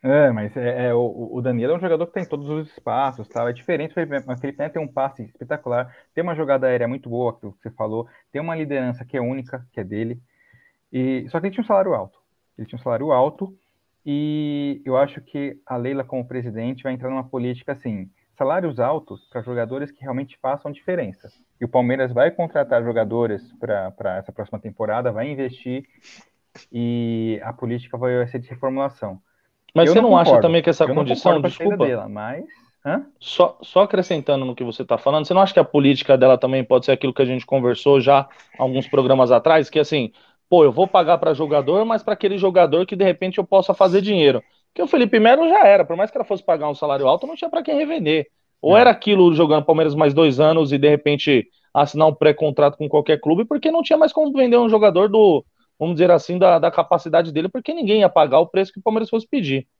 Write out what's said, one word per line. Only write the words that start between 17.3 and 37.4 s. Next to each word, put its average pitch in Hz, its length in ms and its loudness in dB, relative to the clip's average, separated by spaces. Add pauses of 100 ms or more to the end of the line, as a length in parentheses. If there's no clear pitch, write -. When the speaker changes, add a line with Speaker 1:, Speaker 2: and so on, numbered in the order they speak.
Speaker 1:
assim: 110 360 -12 (300)
salários 151 400 -4
altos 131 540 -6
pra 120 100 -10
jogadores 123 480 -8
que - 120 -20
realmente 135 380 -10
façam 143 300 -8
diferença. 143 580 -10 (320)
E 123 40 -6
o 117 40 -8
Palmeiras 127 440 -2
vai 131 180 2
contratar 135 540 -2
jogadores 113 580 -2 (160)
pra, 101 320 -6
pra 92 280 -8
essa 95 120 -14
próxima 104 300 -14
temporada, 107 500 -6
vai 113 180 -8
investir 131 560 -10 (880)
e 117 680 -4
a 117 100 -12
política 123 440 -10
vai, 123 200 -4
vai 120 120 -2
ser 127 100 -10
de 123 100 -14
reformulação. 127 680 -8 (560)
Speaker 2:
Mas 165 140 6
Speaker 1:
Eu 170 60 4
Speaker 2:
você 220 60 6
Speaker 1:
não 233 100 2
Speaker 2:
não 185 60 8
acha 170 140 4
Speaker 1:
concordo. - 180 6
Speaker 2:
também 165 140 2
que 170 80 2
essa 156 140 2
Speaker 1:
Eu 135 40 0
não 131 80 -2
Speaker 2:
condição, 151 380 0
Speaker 1:
concordo 147 80 0
com 180 40 -2
a - 40 0
saída 180 260 -2
Speaker 2:
desculpa, 139 140 0
Speaker 1:
dela, 107 180 -6
mas, 110 360 -12 (400)
hã? 180 220 -6 (140)
Speaker 2:
só, - 420 -2
só - 200 0
acrescentando 156 600 -2
no 127 100 -8
que 127 100 -8
você 117 200 -10
tá 117 120 -2
falando, 143 300 -2
você 180 80 -2
não 190 80 6
acha 190 100 2
que 180 80 4
a 160 40 4
política 139 520 4
dela 127 220 6
também 131 260 -2
pode 127 220 2
ser 139 60 2
aquilo 131 200 -2
que - 100 -6
a 131 40 4
gente 127 180 -6